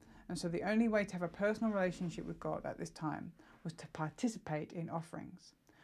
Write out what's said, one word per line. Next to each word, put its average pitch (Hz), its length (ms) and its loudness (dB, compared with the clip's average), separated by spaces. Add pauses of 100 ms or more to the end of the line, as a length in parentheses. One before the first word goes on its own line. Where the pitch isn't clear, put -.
(300)
and 175 100 -4
so 175 80 -2
the 170 160 0
only 220 240 6
way 214 160 6
to 196 100 -4
have 175 80 -2
a 170 60 2
personal 214 460 2
relationship 175 520 0
with 165 140 -6
God 156 260 -2
at - 140 -4
this 165 100 -4
time - 440 -4 (280)
was 165 120 -4
to - 140 -14
participate 156 840 -2
in 165 180 -4
offerings. - 640 -8 (300)